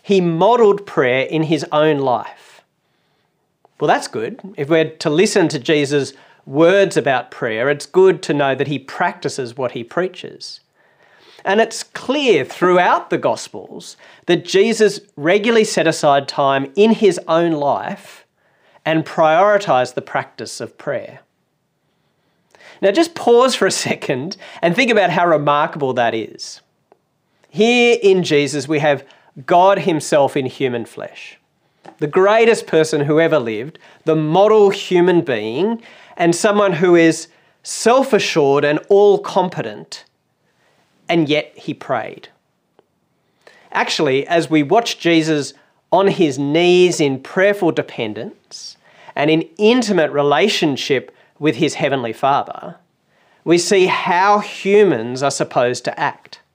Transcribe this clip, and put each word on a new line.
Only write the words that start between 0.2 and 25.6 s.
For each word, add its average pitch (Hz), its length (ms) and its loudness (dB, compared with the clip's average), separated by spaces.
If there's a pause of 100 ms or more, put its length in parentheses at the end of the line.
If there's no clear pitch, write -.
modeled 202 640 2
prayer 131 360 0
in 160 200 -2
his 151 300 -2
own 151 260 2
life. - 640 -6 (1160)
Well, 147 80 0
that's - 180 0
good. 113 320 -8 (180)
If 143 120 -8
we're 160 220 2
to - 200 -6
listen 175 380 2
to 147 100 -4
Jesus' 143 540 -2 (320)
words 170 520 2
about 131 360 -2
prayer, 117 360 -4
it's 143 180 -4
good 185 360 2
to - 100 -6
know 143 220 0
that 139 140 -4
he 143 100 -6
practices 143 760 -8
what 127 160 -6
he 123 100 -10
preaches. - 760 -10 (840)
And 202 160 0
it's - 220 -2
clear 254 640 -2
throughout 180 640 0
the 170 80 -2
Gospels - 800 -8 (300)
that 175 180 0
Jesus 214 560 2 (160)
regularly 208 480 0
set 165 240 0
aside 143 400 0
time 135 480 -2
in 220 160 4
his 202 340 2
own 165 240 0
life 143 720 -6 (600)
and 160 200 -2
prioritised 165 880 2
the 135 80 -2
practice - 580 -8
of - 180 -14
prayer. 123 400 -10 (1600)
Now 196 120 2
just 330 240 0
pause 240 400 2
for 190 100 0
a 180 60 0
second - 640 -6 (260)
and 170 140 2
think 247 160 0
about 196 180 2
how 175 160 0
remarkable 147 680 0